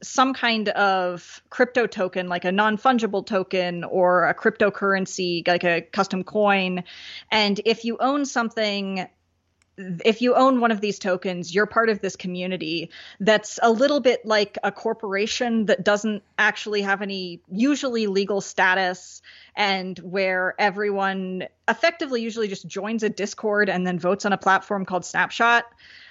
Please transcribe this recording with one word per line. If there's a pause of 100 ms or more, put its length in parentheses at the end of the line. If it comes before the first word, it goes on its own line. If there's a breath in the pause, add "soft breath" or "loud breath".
some
kind
of
crypto
token,
like
a
non-fungible
token
or
a
cryptocurrency,
like
a
custom
coin. (440 loud breath)
And
if
you
own
something, (920)
if
you
own
one
of
these
tokens,
you're
part
of
this
community (300 loud breath)
that's
a
little
bit
like
a
corporation
that
doesn't (160)
actually
have
any (100)
usually
legal
status, (340 loud breath)
and
where
everyone (240)
effectively
usually
just
joins
a
Discord
and
then
votes
on
a
platform
called
Snapshot (460 loud breath)